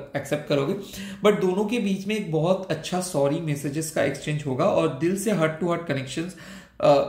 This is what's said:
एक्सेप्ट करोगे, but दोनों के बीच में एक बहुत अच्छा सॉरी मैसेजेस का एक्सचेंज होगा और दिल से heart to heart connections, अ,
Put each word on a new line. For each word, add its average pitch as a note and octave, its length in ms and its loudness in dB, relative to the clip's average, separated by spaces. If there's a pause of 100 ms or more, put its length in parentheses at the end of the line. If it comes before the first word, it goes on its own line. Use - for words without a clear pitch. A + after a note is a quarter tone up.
(180)
एक्सेप्ट D3 300 -4
करोगे, C#3 260 2 (500)
but G3 160 6
दोनों F#3 240 2
के A#3+ 140 0
बीच G3 280 0
में G#3+ 100 0
एक F3 160 -4
बहुत E3+ 380 2
अच्छा D#3+ 300 -2
सॉरी D3 400 0
मैसेजेस D3+ 500 -4
का - 120 0
एक्सचेंज - 440 -2
होगा C3+ 180 0
और E3 340 2
दिल F3+ 200 2
से G#3+ 140 0
heart D#3+ 280 2
to F#3 40 0
heart E3+ 180 0
connections, D3 480 -4 (500)
अ, D3 140 8 (140)